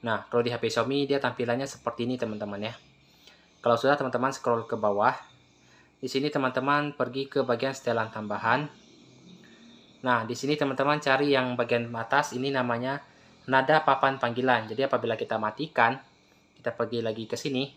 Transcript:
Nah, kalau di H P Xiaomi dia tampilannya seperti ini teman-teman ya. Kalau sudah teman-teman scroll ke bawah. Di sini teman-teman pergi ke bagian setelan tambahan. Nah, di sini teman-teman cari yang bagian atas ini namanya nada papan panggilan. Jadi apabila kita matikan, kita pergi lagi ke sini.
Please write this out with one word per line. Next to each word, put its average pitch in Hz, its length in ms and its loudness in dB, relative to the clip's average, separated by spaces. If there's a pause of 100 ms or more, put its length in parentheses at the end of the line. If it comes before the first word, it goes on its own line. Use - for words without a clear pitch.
Nah, 110 240 -2
kalau 120 160 2
di 120 80 0
H 120 80 -4
P 117 80 -2
Xiaomi 131 400 0
dia 139 160 0
tampilannya 120 400 -2
seperti - 400 -6
ini 123 160 -2
teman-teman 107 400 -6
ya. 113 160 -6 (880)
Kalau 117 160 4
sudah 139 160 4
teman-teman 131 400 -2
scroll 117 320 0
ke 117 80 -2
bawah. 107 400 2 (880)
Di 127 80 -6
sini 135 160 0
teman-teman 143 720 0
pergi 131 320 -4
ke 127 160 0
bagian 123 240 0
setelan 117 400 -2
tambahan. 110 560 -2 (1400)
Nah, 117 240 2
di 117 80 -6
sini 147 240 -2
teman-teman 143 400 0
cari 143 320 2
yang 127 240 2
bagian 120 400 0
atas 120 400 0
ini 131 160 -2
namanya 127 480 -2 (480)
nada 135 400 4
papan 135 320 2
panggilan. 120 480 2
Jadi 127 240 -2
apabila 117 240 0
kita 110 240 -4
matikan, 120 560 0 (640)
kita - 160 -6
pergi 117 240 -2
lagi 113 240 -4
ke 113 160 -8
sini. 139 380 -4